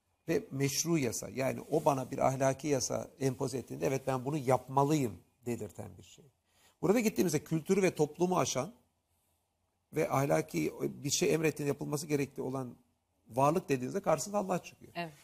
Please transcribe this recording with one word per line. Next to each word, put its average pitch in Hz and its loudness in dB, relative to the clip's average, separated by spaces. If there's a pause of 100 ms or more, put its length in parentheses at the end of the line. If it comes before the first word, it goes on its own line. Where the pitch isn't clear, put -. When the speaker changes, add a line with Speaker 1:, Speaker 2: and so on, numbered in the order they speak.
(280)
Speaker 1:
ve - -2
meşru 139 0
yasa. 113 -2
Yani 123 -2 (100)
o 156 2
bana 131 2
bir 135 -6
ahlaki 135 2
yasa 123 -2 (100)
empoze 135 -2
ettiğinde 135 -6
evet 131 0
ben 131 -2
bunu 143 -2
yapmalıyım 131 2 (280)
dedirten 104 -8
bir - -20
şey. - -20 (580)
Burada 196 4
gittiğimizde 196 0
kültürü 185 0
ve 180 2
toplumu 170 0
aşan 139 -2 (1160)
ve 151 0
ahlaki 156 2
bir 135 -4
şey 165 4
emrettiğinde 156 0
yapılması 147 -4
gerektiği 139 -2
olan 131 -6 (520)
varlık 143 2
dediğinizde 139 0
karşısında 180 0
Allah 185 -2
çıkıyor. - -20
Speaker 2:
Evet. 170 -8 (120)